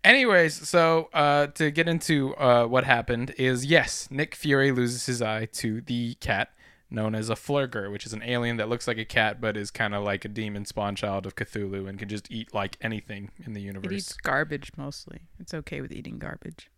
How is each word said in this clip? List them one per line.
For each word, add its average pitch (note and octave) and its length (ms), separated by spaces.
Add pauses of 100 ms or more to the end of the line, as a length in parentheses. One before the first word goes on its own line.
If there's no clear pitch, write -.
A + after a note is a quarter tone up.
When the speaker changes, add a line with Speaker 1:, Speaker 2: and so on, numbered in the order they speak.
Speaker 1:
Anyways, F#3+ 640
so, E3 440
uh, D3 360
to D3+ 220
get E3 180
into, D3+ 480
uh, A#2+ 300
what B2+ 180
happened B2 540
is, B2+ 280
yes, D3 440
Nick C#3+ 260
Fury C#3 340
loses B2 360
his B2 160
eye A2 320
to A2 260
the A#2+ 360
cat, G#2 340 (400)
known A2 240
as A2 140
a A2+ 60
Flurger, B2 560
which G#2 160
is A2+ 60
an G#2+ 100
alien A#2+ 360
that A2 100
looks A#2+ 180
like A2+ 120
a A2+ 60
cat A2 360
but G#2+ 160
is G#2 160
kinda G#2 260
like G2+ 260
a G#2+ 40
demon G#2 360
spawn G2+ 300
child G2 320
of F#2+ 80
Cthulhu G2 540
and G2 100
can G2+ 100
just G#2 220
eat, A2 240
like, G2 260
anything G#2 500 (140)
in A2 100
the G2+ 80
Speaker 2:
It - 40
Speaker 1:
universe. G2 260
Speaker 2:
eats F#3 200
garbage D3 640
mostly. - 460 (180)
It's - 140
okay C#3+ 260
with C3 120
eating - 260
garbage. - 600